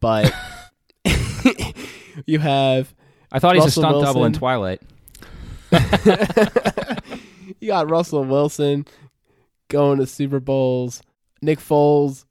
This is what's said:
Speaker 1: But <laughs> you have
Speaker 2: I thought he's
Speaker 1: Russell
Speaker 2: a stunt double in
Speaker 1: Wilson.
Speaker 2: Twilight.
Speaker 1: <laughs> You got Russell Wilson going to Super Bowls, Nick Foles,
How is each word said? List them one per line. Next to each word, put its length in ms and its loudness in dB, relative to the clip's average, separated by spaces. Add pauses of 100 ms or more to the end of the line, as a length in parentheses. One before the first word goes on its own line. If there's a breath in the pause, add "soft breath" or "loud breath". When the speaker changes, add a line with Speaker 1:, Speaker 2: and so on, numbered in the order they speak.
Speaker 1:
But 340 2 (680 loud breath)
<laughs> 1200 -4
you 140 0
have 540 0 (380 soft breath)
Speaker 2:
I 60 -4
thought 160 4
he's 100 6
Speaker 1:
Russell 200 2
Speaker 2:
a 40 2
stunt 160 2
double 200 2
in 80 2
Speaker 1:
Wilson. 60 -4
Speaker 2:
Twilight. 440 -2 (920 loud breath)
Speaker 1:
<laughs> 1900 0
You 80 -8
got 220 -2
Russell 340 -2
Wilson 640 -2 (800 loud breath)
going 300 2
to 80 0
Super 340 -6
Bowls, 640 -2 (380)
Nick 180 0
Foles, 720 2